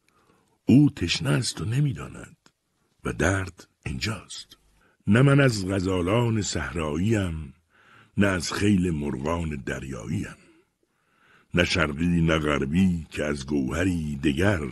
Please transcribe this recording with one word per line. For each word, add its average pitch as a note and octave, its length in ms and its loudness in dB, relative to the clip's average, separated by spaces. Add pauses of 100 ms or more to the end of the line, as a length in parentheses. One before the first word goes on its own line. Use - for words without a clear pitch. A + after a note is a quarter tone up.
(680)
او C#3 240 8
تشنه - 400 -4
است D2 300 -2
و D#2+ 40 -4
نمی‌داند A2+ 720 -4 (680)
و B1+ 80 -4
درد F#2 560 -4 (180)
اینجاست. - 720 -8 (500)
نه A2 160 6
من C#3 180 6
از G#2+ 280 2
غزالان G2 720 0
صحراییم، E2 1120 -4 (640)
نه G2+ 100 6
از F#2 260 -2
خیل F#2+ 380 2
مرغان D2 760 -4
دریاییم. C2 680 -8 (1200)
نه F2+ 100 4
شرقی D#2+ 420 0
نه E2 320 4
غربی D2+ 720 0
که D2+ 140 -6
از C#2+ 220 -6
گوهری D2+ 720 -2
دگر D#2 440 0 (120)